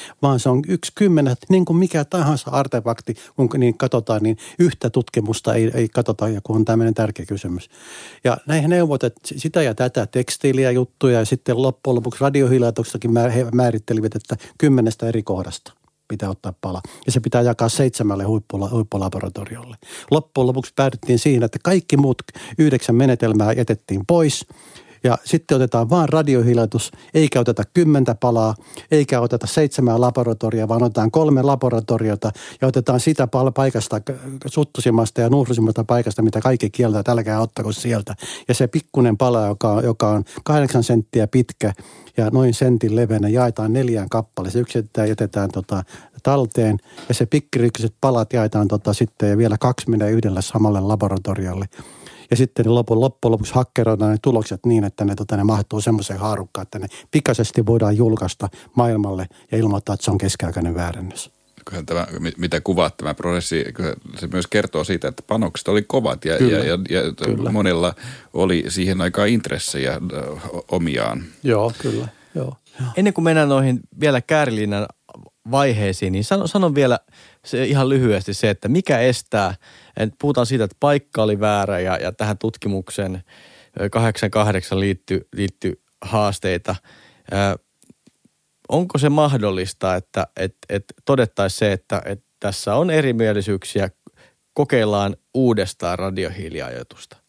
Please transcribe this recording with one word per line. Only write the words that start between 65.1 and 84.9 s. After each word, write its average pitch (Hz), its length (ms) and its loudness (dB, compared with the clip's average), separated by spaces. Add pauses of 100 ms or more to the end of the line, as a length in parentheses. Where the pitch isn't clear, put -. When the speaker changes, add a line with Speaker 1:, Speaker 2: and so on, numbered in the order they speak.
Speaker 2:
panokset 107 400 -2
oli 104 140 2
kovat 110 440 -2
ja, 80 120 0
Speaker 1:
Kyllä. 120 200 4
Speaker 2:
ja, 80 220 0 (100)
ja, 87 120 0
ja - 120 -4 (120)
Speaker 1:
Kyllä. - 260 -2
Speaker 2:
monella 90 420 0 (400)
oli 90 340 0
siihen 92 340 -2
aikaan 104 280 0
intressejä, 71 720 -2 (120)
ö, 71 180 -8
o-, 80 400 -12
omiaan. 67 520 -2 (200)
Speaker 1:
Joo, 117 380 0
kyllä. 117 260 -4 (280)
Joo, 131 200 -6 (240)
joo. 127 180 -4
Speaker 3:
Ennen 196 160 2
kuin 165 120 -2
mennään 160 240 4
noihin 135 300 2 (200)
vielä 139 220 2
Kääriliinan 107 640 0 (680)
vaiheisiin, 107 600 0
niin 98 120 -2
sano, 196 240 0
sano 175 280 2
vielä – 131 240 4 (460)
se, 131 200 -2
ihan 135 240 2
lyhyesti 107 440 2
se, 107 160 0
että 101 180 -4
mikä 143 320 2
estää, 110 560 0 (420)
et 107 220 -2
puhutaan 127 280 0
siitä, 120 160 0
että 98 160 -4
paikka 143 440 0
oli 104 160 0
väärä 101 400 0
ja, 92 180 -2
ja 90 140 -4
tähän 107 260 -4
tutkimuksen, 95 840 -6 (580)
ö, 101 80 -2
kahdeksan 110 420 0
kahdeksan 98 480 0
liitty-, 98 540 -2